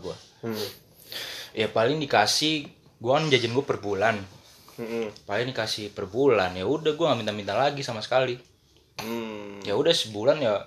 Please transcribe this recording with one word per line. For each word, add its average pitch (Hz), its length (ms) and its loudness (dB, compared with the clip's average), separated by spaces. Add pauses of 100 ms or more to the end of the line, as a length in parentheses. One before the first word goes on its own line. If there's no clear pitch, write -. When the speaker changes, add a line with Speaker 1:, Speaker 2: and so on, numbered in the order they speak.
Speaker 1:
gua. 87 160 -10 (240)
Speaker 2:
Hmm. 107 260 -6 (840)
Speaker 1:
Ya 107 160 0
paling 127 320 2
dikasih, 143 640 2 (320)
gua 131 240 2
kan 156 80 0
jajan 117 240 4
gua 135 160 0
per - 80 -2
bulan. 101 400 0 (560)
Speaker 2:
Mm-mm. 113 400 -6 (160)
Speaker 1:
Paling 123 240 -2
dikasih 110 400 -4
per 98 160 -8
bulan, 101 480 4
ya 92 80 -2
udah 151 320 0
gua 156 160 2
nggak 117 80 0
minta-minta 104 320 -4
lagi 139 320 0
sama 110 160 -6
sekali. 123 400 0 (560)
Speaker 2:
Hmm. 107 640 -8
Speaker 1:
Ya 101 160 0
udah 151 160 4
sebulan 113 480 0
ya 107 260 0